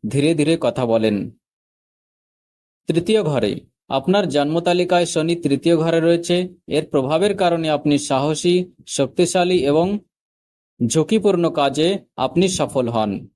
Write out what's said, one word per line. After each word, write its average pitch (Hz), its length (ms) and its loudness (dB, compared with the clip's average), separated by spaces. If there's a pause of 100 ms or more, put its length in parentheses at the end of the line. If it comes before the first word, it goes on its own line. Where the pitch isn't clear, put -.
ধীরে 143 260 0
ধীরে 151 260 2
কথা 123 260 -2
বলেন। 110 300 2 (1700)
তৃতীয় 185 340 0
ঘরে, 131 300 0 (360)
আপনার 180 400 0
জন্মতালিকায় 175 800 0
শনি 165 300 -2
তৃতীয় 160 400 0
ঘরে 165 240 2
রয়েছে। 170 360 0 (300)
এর 151 200 -2
প্রভাবের 160 500 0
কারণে 170 340 0
আপনি 147 280 0
সাহসী, 151 560 0 (320)
শক্তিশালী 175 720 0
এবং 147 280 2 (920)
ঝুঁকিপূর্ণ 175 720 2
কাজে 143 380 0 (280)
আপনি 147 320 0
সফল 135 400 -2
হন। 110 240 -2 (240)